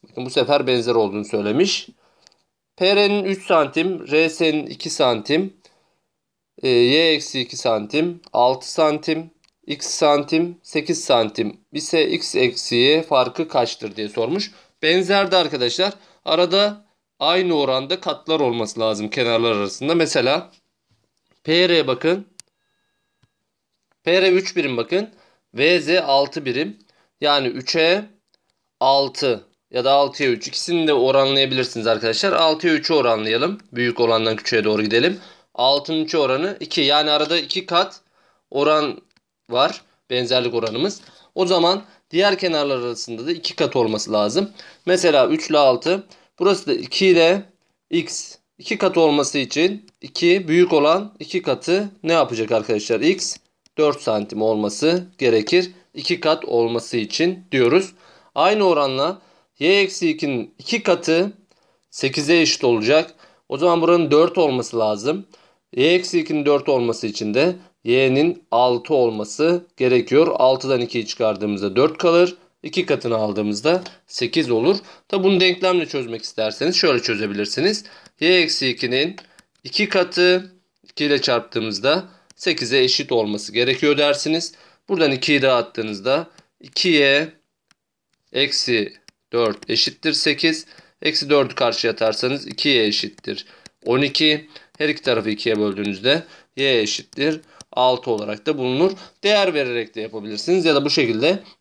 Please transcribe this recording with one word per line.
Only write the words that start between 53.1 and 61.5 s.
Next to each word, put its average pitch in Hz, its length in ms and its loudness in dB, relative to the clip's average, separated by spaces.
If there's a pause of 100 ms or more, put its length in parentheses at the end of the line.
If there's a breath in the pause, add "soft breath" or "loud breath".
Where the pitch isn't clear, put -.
dört 147 240 0
santim 107 400 -4
olması 110 640 0 (100)
gerekir. 135 540 2 (220 loud breath)
İki 175 260 -6
kat 156 260 0
olması 117 520 -2
için 160 540 -2
diyoruz. 139 420 2 (420 soft breath)
Aynı 202 280 2
oranla 151 580 0 (380 soft breath)
y 185 200 4
eksi 185 300 -2
ikinin 143 500 -4
iki 226 240 -4
katı 175 500 0 (560)